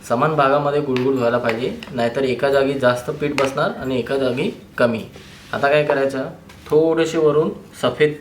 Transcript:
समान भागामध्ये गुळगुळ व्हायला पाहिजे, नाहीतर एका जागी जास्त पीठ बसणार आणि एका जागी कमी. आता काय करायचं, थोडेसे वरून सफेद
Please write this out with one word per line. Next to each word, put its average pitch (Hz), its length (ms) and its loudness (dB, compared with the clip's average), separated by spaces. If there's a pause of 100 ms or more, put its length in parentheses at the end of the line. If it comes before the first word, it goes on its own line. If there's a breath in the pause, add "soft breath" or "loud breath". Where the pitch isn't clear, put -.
समान 147 260 2
भागामध्ये 143 460 2
गुळगुळ 127 340 0
व्हायला 120 220 2
पाहिजे, 117 340 -2 (200)
नाहीतर 120 320 -2
एका 127 260 0
जागी 135 240 2
जास्त 127 380 0
पीठ 143 220 -4
बसणार 139 480 -2
आणि 127 180 -4
एका 135 180 -4
जागी 135 320 -2 (280)
कमी. 117 240 0 (520 loud breath)
आता 139 140 0
काय 147 160 4
करायचं, 135 440 0 (400)
थोडेसे 160 500 2
वरून 156 340 2 (300)
सफेद 147 400 2